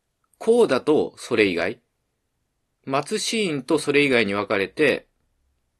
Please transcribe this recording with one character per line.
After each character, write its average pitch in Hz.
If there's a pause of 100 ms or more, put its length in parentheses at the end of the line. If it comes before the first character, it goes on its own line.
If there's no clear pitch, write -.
(380)
コ 233
ー 190
ダ 131
と 143
そ -
れ 110
以 90
外、 92 (1200)
末 214
子 202
音 143
と -
そ -
れ 143
以 139
外 120
に 98
分 101
か 110
れ 95
て、 135 (720)